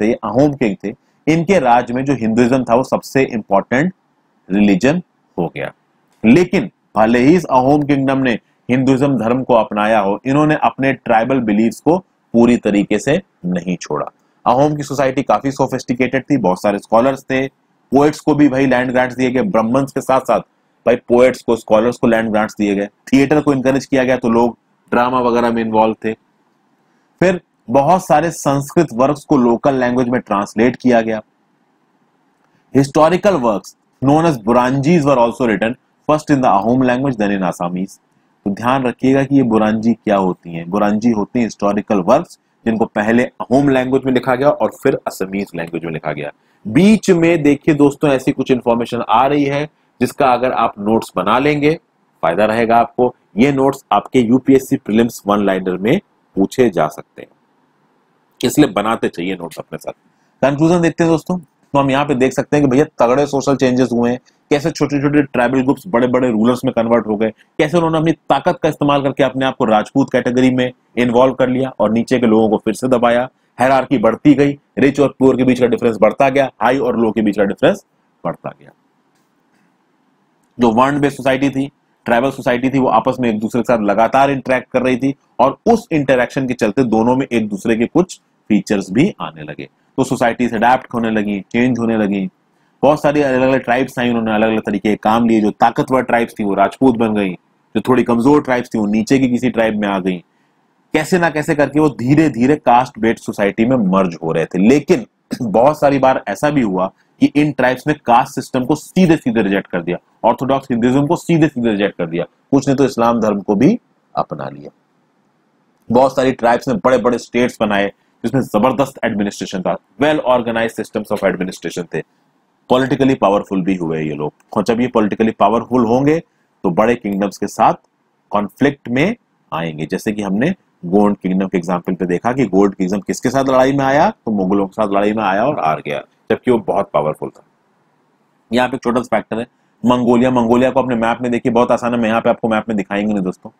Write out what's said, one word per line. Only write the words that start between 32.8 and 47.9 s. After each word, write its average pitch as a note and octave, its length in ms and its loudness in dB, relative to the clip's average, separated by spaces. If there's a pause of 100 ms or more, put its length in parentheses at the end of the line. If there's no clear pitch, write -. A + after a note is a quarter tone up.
works A#2 420 -2 (280)
known D3 220 4
as D3 120 0
Buranjis B2+ 640 2
were C#3 140 4
also A#2+ 240 0
written A2+ 340 0 (360)
first D3+ 200 0
in C#3+ 120 4
the B2+ 60 2
Ahom G#2 300 2
language, B2+ 380 0
then G2+ 220 -2
in F#2+ 40 -4
Assamese। F2+ 560 -6 (460)
तो G#2 60 -2
ध्यान A#2+ 340 -2
रखिएगा C3 400 0
कि C#3 120 0
ये C3 60 4
Buranji A2 520 2
क्या - 220 -2
होती F#2 380 -4
हैं। E2+ 160 -10
Buranji G#2 400 0
होती G#2 280 -4
हैं A#2+ 80 0
historical G2+ 520 -2
works A#2+ 400 0 (280)
जिनको A3 200 0
पहले A#2 380 0
Ahom C3+ 440 -2
language C3 360 0
में C3+ 80 -2
लिखा B2 220 0
गया C3+ 140 0
और D3 220 0 (120)
फिर C3+ 240 0
Assamese F#2+ 480 -8
language E2 300 -8
में E2 80 -8
लिखा D#2 200 -8
गया। D2 180 -10 (380)
बीच F#3+ 420 4
में E3+ 320 2
देखिए C#3+ 320 2
दोस्तों, C#3+ 360 2